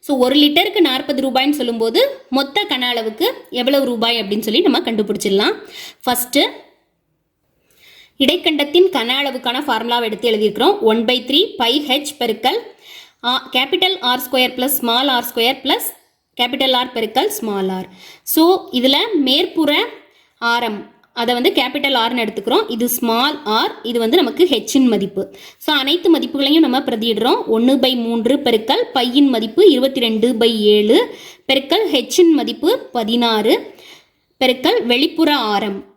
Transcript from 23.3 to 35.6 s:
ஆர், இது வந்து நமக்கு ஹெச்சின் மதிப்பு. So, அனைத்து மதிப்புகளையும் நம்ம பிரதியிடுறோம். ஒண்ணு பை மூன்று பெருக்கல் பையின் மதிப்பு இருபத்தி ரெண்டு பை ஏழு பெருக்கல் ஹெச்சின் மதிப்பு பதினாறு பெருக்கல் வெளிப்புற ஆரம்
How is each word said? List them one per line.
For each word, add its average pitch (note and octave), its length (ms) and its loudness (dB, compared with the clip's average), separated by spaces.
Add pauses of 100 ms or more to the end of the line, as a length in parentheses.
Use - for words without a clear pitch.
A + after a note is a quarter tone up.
ஆர், E4+ 180 -2 (160)
இது A#3+ 140 -2
வந்து A#3+ 160 4
நமக்கு D4 320 2
ஹெச்சின் B3+ 400 0
மதிப்பு. G3 320 -2 (400)
So, - 80 -4 (100)
அனைத்து D4+ 320 -2
மதிப்புகளையும் D4 520 2
நம்ம B3+ 220 0
பிரதியிடுறோம். A#3 540 0 (140)
ஒண்ணு A#3+ 180 4 (100)
பை C4 80 4 (140)
மூன்று A#3 300 0 (100)
பெருக்கல் B3+ 380 0 (120)
பையின் B3+ 380 2
மதிப்பு A3 300 0 (100)
இருபத்தி C4 320 0
ரெண்டு A3 220 2 (160)
பை A#3 80 4 (240)
ஏழு G#3+ 220 4 (520)
பெருக்கல் C#4 360 0 (100)
ஹெச்சின் D#4+ 440 4
மதிப்பு A#3+ 320 -2 (240)
பதினாறு A3+ 600 2 (840)
பெருக்கல் C4 380 2 (120)
வெளிப்புற D4+ 380 2 (260)
ஆரம் G3 240 -4 (180)